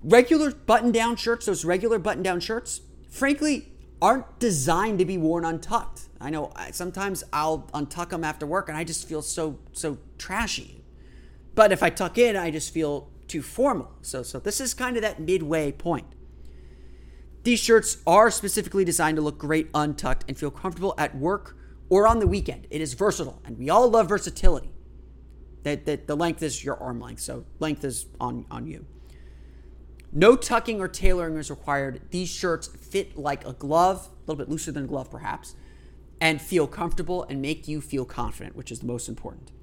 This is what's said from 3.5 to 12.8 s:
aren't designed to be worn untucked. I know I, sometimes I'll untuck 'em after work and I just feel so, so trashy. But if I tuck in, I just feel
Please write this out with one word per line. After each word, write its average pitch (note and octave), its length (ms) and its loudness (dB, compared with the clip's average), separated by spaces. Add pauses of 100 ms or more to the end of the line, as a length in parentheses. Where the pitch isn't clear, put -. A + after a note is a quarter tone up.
aren't A#3 380 2
designed F3+ 640 2
to F3+ 60 4
be F#3 120 -2
worn E3 260 2
untucked. E3 580 -4 (200)
I C3+ 80 -10
know D3+ 260 -6
I, - 140 -12
sometimes F#3+ 540 -6 (100)
I'll D#3 400 -2
untuck D3 400 -6
'em E3 100 -4
after D3+ 220 -6
work F#3 240 -4
and D#3 80 -8
I E3 60 -4
just D#3+ 240 -8
feel D3+ 160 -6
so, D#3 340 -4 (140)
so D3 260 -6 (220)
trashy. - 640 -6 (720)
But G#3+ 160 10
if F3+ 100 2
I E3+ 80 6
tuck F3+ 300 -2
in, A#3 180 6
I E3+ 140 -2
just D3+ 200 -6
feel D3 380 -2 (180)